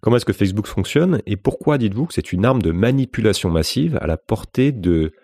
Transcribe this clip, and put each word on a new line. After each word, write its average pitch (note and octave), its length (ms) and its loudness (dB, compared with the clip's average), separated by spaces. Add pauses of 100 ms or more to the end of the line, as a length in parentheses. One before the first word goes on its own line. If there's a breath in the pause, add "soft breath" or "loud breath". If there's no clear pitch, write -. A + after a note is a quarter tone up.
Comment A#2 160 2
est-ce A#2 80 0
que - 80 0
Facebook G2+ 340 0
fonctionne D3 600 0
et G2+ 100 -2
pourquoi - 400 -2
dites-vous A#2 300 -2
que - 80 -10
c'est - 180 -4
une F2+ 140 0
arme B2+ 160 2
de E2 100 0
manipulation A2 760 0
massive B2 500 0
à - 60 -6
la D#2+ 100 0
portée - 560 -2
de, E2+ 400 2 (120)